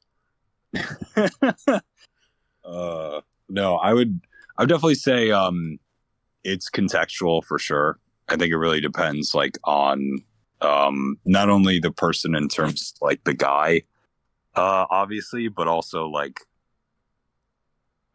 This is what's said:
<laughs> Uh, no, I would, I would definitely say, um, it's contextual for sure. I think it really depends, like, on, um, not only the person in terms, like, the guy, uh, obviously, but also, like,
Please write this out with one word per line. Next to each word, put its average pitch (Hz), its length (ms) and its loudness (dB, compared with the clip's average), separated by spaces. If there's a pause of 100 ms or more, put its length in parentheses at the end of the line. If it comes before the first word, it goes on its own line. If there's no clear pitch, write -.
(720)
<laughs> - 1080 -2 (840)
Uh, 85 560 -8 (280)
no, 95 280 0
I 92 160 2
would, 180 260 2 (380)
I 101 60 0
would 131 60 4
definitely 160 260 4
say, 123 360 2
um, 90 480 0 (640)
it's 95 260 -6
contextual 85 760 0
for 76 140 -4
sure. 76 400 0 (300)
I 82 80 0
think 82 160 0
it 82 60 0
really 80 240 0
depends, 73 520 -2
like, 71 300 0
on, 69 560 0 (420)
um, 71 640 0
not 98 240 4
only 95 300 4
the 82 120 0
person 85 440 -2
in 73 140 -2
terms, 76 520 -4
like, 71 220 0
the 71 100 0
guy, 73 500 0 (720)
uh, 95 340 2
obviously, 104 580 -4
but 87 220 -4
also, 82 380 -2
like, 73 340 -8 (1700)